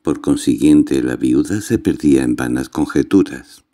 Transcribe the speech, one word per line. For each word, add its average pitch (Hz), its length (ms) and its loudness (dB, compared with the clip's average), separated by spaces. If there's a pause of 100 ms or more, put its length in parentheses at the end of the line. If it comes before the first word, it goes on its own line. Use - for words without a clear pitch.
por 76 180 -4
consiguiente, 73 800 2
la 62 140 -4
viuda 65 460 -2
se 110 180 -2
perdía 69 440 0
en 62 120 -2
vanas 64 320 -4
conjeturas. 76 960 -2 (100)